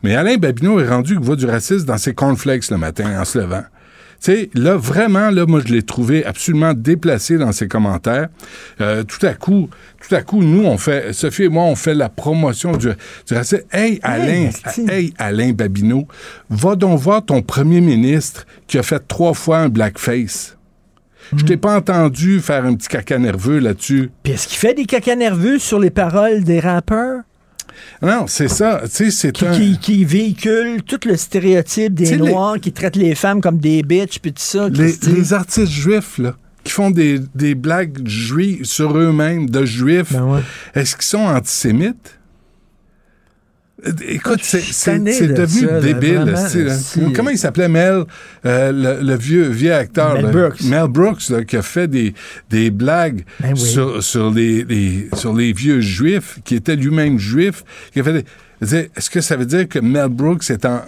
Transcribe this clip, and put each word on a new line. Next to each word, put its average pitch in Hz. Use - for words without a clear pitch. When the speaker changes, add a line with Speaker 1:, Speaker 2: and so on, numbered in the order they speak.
Speaker 1:
Mais 104
Alain 190
Babineau 165
est 131
rendu 123
qu'il 143
voit 135
du 127
racisme 135
dans 113
ses 123
cornflakes 135
le 107
matin 95
en 95
se 120
levant. 92
Tu 180
sais, 214
là, 151
vraiment, 196
là, 180
moi, 160
je 120
l'ai 113
trouvé 123
absolument 156
déplacé 151
dans 131
ses 104
commentaires. 110
Euh, 107
tout 104
à 131
coup, 185
tout 196
à 165
coup, 208
nous, 170
on 123
fait, 139
Sophie 156
et -
moi, 170
on 160
fait 156
la 139
promotion 156
du, 120
du 117
racisme. 120
Hey, 214
Speaker 2:
Hey, -
Speaker 1:
Alain, 131
Speaker 2:
merci. 226
Speaker 1:
hey, 185
Alain 113
Babineau, 107
va 147
donc 180
voir 202
ton 131
premier 160
ministre 139
qui 139
a 123
fait -
trois 170
fois 160
un 156
blackface. 110
Je 147
Speaker 2:
Mhm. 151
Speaker 1:
t'ai 170
pas 208
entendu 170
faire 143
un 127
petit -
caca 127
nerveux 120
là-dessus. 131
Speaker 2:
Puis 139
est-ce -
qu'il -
fait 240
des 277
caca 240
nerveux 226
sur -
les 185
paroles 202
des 165
rappeurs ? 220
Speaker 1:
Non, 196
c'est -
ça. 202
Tu 113
sais, 214
c'est 156
Speaker 2:
Qui, -
Speaker 1:
un 175
Speaker 2:
qui, 196
qui 202
véhicule 220
tout -
le 208
stéréotype 190
des 170
Speaker 1:
Tu 165
sais, 160
les 156
Speaker 2:
Noirs, 196
qui 185
traitent 185
les 170
femmes 202
comme 170
des 156
bitches, 175
puis 147
tout -
ça, 202
Speaker 1:
Les, -
Speaker 2:
Christy. 165
Speaker 1:
les 180
artistes 196
juifs, 170
là, 120
qui -
font 196
des, 151
des 143
blagues 147
juives 127
sur 151
eux-mêmes, 160
de 135
juifs, 139
Speaker 2:
Ben 127
ouais. 139
Speaker 1:
est-ce 135
qu'ils -
sont 208
antisémites ? 139
Écoute, 226
Speaker 2:
Je -
Speaker 1:
c'est, 180
Speaker 2:
suis -
Speaker 1:
c'est, -
Speaker 2:
tanné 208
Speaker 1:
c'est 240
Speaker 2:
de 139
Speaker 1:
devenu 175
Speaker 2:
ça, 160
là, 160
Speaker 1:
débile, 147
Speaker 2:
vraiment, 175
Speaker 1:
c'est, 170
Speaker 2:
là, 135
Speaker 1:
hein. 135
Speaker 2:
c'est 147
Speaker 1:
Comment 226
il 277
s'appelait, 170
Mel, 175
euh, 131
le, 135
le 135
vieux, 151
vieux 131
acteur, 151
Speaker 2:
Mel 131
Speaker 1:
là ? -
Speaker 2:
Brooks. 165
Speaker 1:
Mel 151
Brooks, 175
là, 117
qui -
a 98
fait 175
des, 117
des 110
blagues 127
Speaker 2:
Ben 131
oui. 135
Speaker 1:
sur, 120
sur 110
les, 113
les, 101
sur 110
les 117
vieux 131
juifs, 127
qui 123
était 156
lui-même 147
juif, 135
qui 139
a -
fait 151
des, 147
c'est, 156
est-ce -
que 175
ça 160
veut 127
dire 165
que 151
Mel 131
Brooks 151
est -
an-, 123